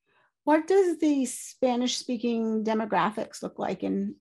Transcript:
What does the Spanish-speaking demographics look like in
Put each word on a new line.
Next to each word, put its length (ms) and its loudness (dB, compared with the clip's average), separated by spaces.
What 240 2
does 320 4
the 260 2
Spanish-speaking 1400 -2
demographics 800 -2
look 160 -10
like 240 -4
in 380 -2